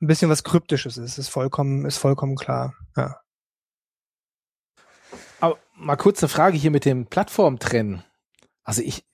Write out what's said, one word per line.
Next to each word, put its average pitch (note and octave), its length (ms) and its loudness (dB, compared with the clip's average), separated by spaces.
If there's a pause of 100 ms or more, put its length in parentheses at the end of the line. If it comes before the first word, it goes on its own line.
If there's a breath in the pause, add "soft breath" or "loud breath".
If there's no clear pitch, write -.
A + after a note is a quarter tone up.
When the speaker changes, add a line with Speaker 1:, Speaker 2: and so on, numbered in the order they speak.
Speaker 1:
ein D#3+ 60 -2
bisschen D#3+ 240 4
was D3+ 140 0
Kryptisches C3+ 520 0
ist. B2 220 -10
Ist C3+ 100 -8
vollkommen, C#3 560 -2
ist C#3+ 140 -4
vollkommen C#3 380 0
klar. C3 360 -4 (240)
Ja. C3 220 -4 (2250 loud breath)
Speaker 2:
Aber E3 180 0 (180)
mal D3 200 -2
kurz - 260 2
eine D3+ 60 4
Frage E3 280 4
hier D3+ 140 2
mit D3 140 2
dem B2+ 220 0
Plattformtrennen. A#2+ 960 0 (600)
Also A2+ 200 -4
ich, - 320 -10